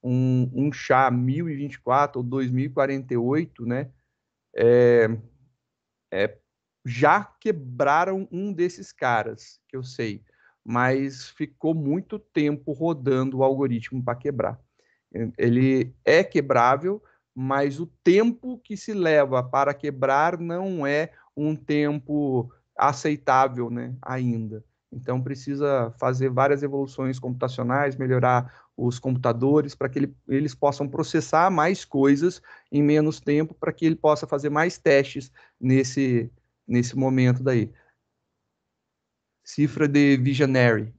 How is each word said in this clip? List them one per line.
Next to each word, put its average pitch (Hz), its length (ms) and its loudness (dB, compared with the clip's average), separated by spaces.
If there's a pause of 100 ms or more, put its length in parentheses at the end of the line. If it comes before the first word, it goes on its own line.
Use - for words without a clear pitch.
Um, 127 500 0
um 139 180 0
chá 131 380 2
mil 127 400 -2
e 147 60 -6
vinte 139 200 -10
e - 40 -20
quatro 139 400 0
ou 127 40 -4
dois 127 280 -4
mil 127 140 -2
e 139 40 -8
quarenta 135 440 -4
e 123 40 -2
oito, 127 480 -4
né, 127 240 -6 (640)
é, 120 540 6 (1000)
é, 98 260 -2 (480)
já 147 380 2 (160)
quebraram 160 920 -2
um 190 220 -6
desses 175 380 -6
caras, 113 760 -4
que - 80 -18
eu 131 80 -10
sei, 113 380 -8 (420)
mas 131 680 -2
ficou 156 440 -6
muito 165 460 -4
tempo 147 540 -4
rodando 135 680 -2
o 135 40 4
algoritmo 135 600 -2
pra 120 120 -4
quebrar. 127 440 -4 (760)
Ele 127 580 2 (100)
é 160 180 6
quebrável, 139 800 2 (320)
mas 135 460 -2
o 170 80 -8 (160)
tempo 240 560 2
que 208 180 -12
se 220 160 -10
leva 151 480 4
para 139 320 0
quebrar 139 640 0
não 170 480 -6
é 147 260 -2 (240)
um 151 200 -2
tempo 147 960 -2 (260)
aceitável, 135 920 0
né, 120 320 -8
ainda. 113 640 -6 (280)
Então, 127 300 -6
precisa 139 760 -2
fazer 131 320 0
várias 139 320 2
evoluções 135 560 -4
computacionais, 127 760 -2
melhorar 127 800 0
os 120 240 -2
computadores, 131 720 0
pra 139 140 -4
que 131 120 -4
ele, 139 160 -2 (120)
eles 139 260 -2
possam 143 340 -2
processar 160 640 0
mais 175 360 0
coisas 143 560 2 (300)
em 147 120 2
menos 151 360 2
tempo, 151 340 -2
pra - 180 -4
que 160 140 -4
ele 160 100 4
possa 151 320 2
fazer 143 220 -4
mais 156 280 0
testes 139 540 2 (280)
nesse, 131 720 2 (380)
nesse 120 300 0
momento 127 440 2
daí. 123 300 0 (1700)
Cifra 151 440 -2
de 143 300 4
Visionary. 127 800 2